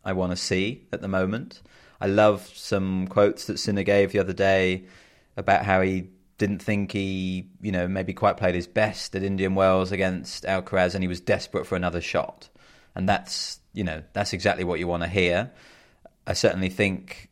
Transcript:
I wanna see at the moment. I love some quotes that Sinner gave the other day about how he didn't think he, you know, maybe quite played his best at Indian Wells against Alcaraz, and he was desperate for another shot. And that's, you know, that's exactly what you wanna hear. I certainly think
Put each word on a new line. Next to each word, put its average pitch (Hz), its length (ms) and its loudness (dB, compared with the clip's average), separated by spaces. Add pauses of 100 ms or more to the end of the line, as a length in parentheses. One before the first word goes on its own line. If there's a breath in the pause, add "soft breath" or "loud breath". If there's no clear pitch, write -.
I 98 100 -4
wanna 90 220 0
see 98 560 -2
at - 100 -6
the 98 60 -8
moment. 95 540 -4 (400 soft breath)
I 101 60 0
love 104 460 4
some 95 540 -2
quotes 104 380 2
that 95 140 -6
Sinner 101 240 -2
gave 101 280 4
the 104 80 2
other 92 140 0
day 92 520 2 (520 loud breath)
about 98 260 2
how 95 180 4
he 95 280 -2 (280)
didn't 101 260 0
think 101 280 -2
he, 95 560 -4 (140)
you 104 100 -4
know, 90 160 0
maybe 92 260 -4
quite 98 220 2
played 92 200 2
his 87 100 -2
best - 500 -2
at 95 60 -4
Indian 95 320 0
Wells 95 380 4
against 92 520 -4
Alcaraz, 92 520 0
and 92 80 -2
he 90 40 -2
was 87 140 -6
desperate - 460 -2
for 95 80 -4
another 87 260 -2
shot. - 480 -6 (460 soft breath)
And 92 120 -2
that's, - 520 -2 (140)
you 107 100 -4
know, 80 180 -6 (100)
that's 101 220 -4
exactly 92 300 0
what 87 160 -2
you 90 80 -2
wanna 87 200 -2
hear. 92 440 2 (720 loud breath)
I 98 80 -4
certainly 92 360 2
think - 640 -4